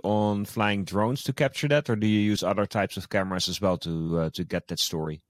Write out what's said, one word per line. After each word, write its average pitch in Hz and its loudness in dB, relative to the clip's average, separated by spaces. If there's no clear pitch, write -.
on 104 2
flying 104 0
drones 107 0
to 139 -2
capture 143 0
that, 147 2
or 113 2
do 104 0
you 107 6
use 104 2
other 98 0
types 98 -2
of 90 -12
cameras 95 0
as 90 -6
well 92 2
to, 82 -2
uh, 80 0
to 87 -8
get 87 -6
that 85 -4
story? 78 -4